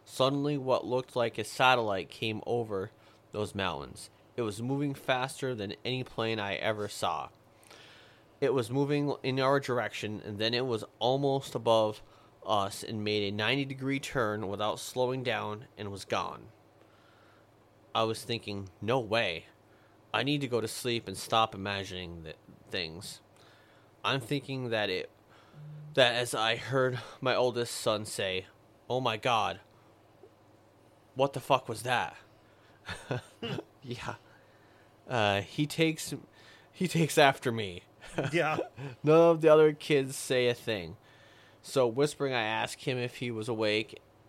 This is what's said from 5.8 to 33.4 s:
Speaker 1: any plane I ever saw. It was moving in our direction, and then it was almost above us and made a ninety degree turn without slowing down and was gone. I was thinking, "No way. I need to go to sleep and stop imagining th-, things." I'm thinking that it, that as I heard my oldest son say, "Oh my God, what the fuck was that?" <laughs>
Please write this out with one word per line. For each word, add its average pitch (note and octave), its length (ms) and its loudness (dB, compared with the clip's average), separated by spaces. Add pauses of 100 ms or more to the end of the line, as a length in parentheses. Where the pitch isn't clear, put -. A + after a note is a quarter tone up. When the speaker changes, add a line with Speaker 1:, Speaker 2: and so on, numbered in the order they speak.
Speaker 1:
any B2+ 200 -2
plane A2+ 340 -2
I G2+ 180 -2
ever G#2 320 -2
saw. D#2 400 -4 (1120)
It C3 120 4
was A#2+ 180 0
moving C#3+ 520 2
in C3 180 0
our C#3 180 4
direction, A2 680 -2
and G#2 120 -8
then A2+ 160 0
it B2 120 0
was A2+ 180 -2 (140)
almost C3+ 560 2
above A2+ 480 4 (420)
us G2+ 380 0
and G#2+ 220 -6
made G#2 280 0
a - 20 -6
ninety A#2+ 300 0
degree C3+ 360 -4
turn G#2+ 480 -2
without G2+ 320 -2
slowing B2+ 420 -2
down G#2+ 440 -4 (120)
and G2+ 140 -8
was F#2+ 120 -12
gone. D2 380 -4 (1500)
I A2+ 80 2
was A2 200 -2
thinking, G2+ 460 -8 (140)
"No A#2 160 0
way. G#2 480 -2 (640)
I A2 120 0
need C#3+ 180 0
to C3 60 -4
go A#2 120 0
to G#2+ 80 -2
sleep A#2 400 -4
and F#2+ 80 -8
stop A2+ 380 2
imagining F#2 680 -8
th-, D#2 120 -12 (340)
things." F2 500 -8 (840)
I'm B2+ 160 2
thinking C3 500 -4
that G#2 200 0
it, F#2 180 -2 (840)
that A#2+ 220 6
as B2 180 0
I A2+ 220 2
heard B2+ 420 0 (220)
my B2+ 140 2
oldest A#2+ 400 2
son G#2+ 300 0
say, F#2+ 420 -4 (440)
"Oh B2+ 100 0
my A#2 160 0
God, G#2+ 440 0 (1500)
what C#3 180 2
the C3+ 80 -6
fuck - 280 2
was G#2+ 140 -8
that?" A#2 340 -2 (960)
<laughs> B2 100 -2 (640)